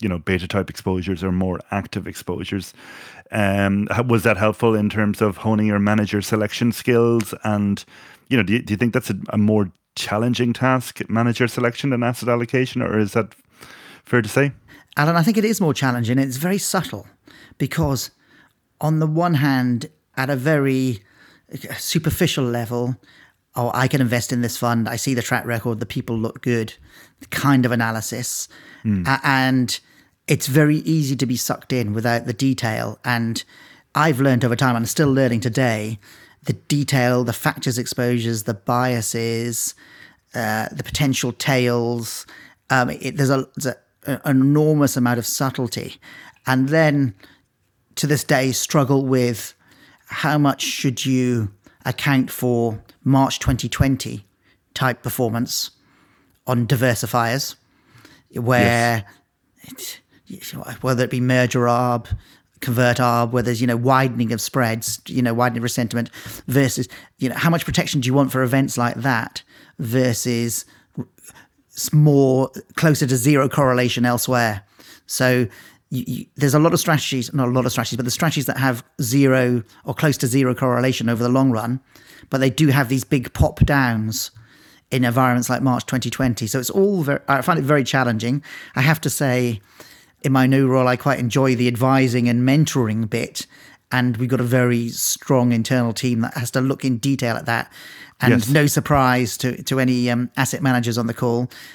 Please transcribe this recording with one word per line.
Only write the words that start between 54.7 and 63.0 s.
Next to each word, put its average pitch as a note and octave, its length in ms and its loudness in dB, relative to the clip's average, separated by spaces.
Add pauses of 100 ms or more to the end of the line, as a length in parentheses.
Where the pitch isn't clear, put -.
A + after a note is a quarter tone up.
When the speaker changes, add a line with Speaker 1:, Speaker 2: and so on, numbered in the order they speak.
Speaker 2:
type B2+ 280 -2
performance A#2 680 -4 (760)
on A#2+ 200 0
diversifiers, A#2+ 920 0 (760)
where A#2+ 720 2 (600)
Speaker 1:
Yes. - 340 -16 (300)
Speaker 2:
it, - 540 -14
whether B2+ 200 2
it B2 80 -2
be B2+ 100 -2
merger B2 420 2
arb, A#2+ 440 2 (540)
convert A#2+ 380 2
arb, A#2+ 340 2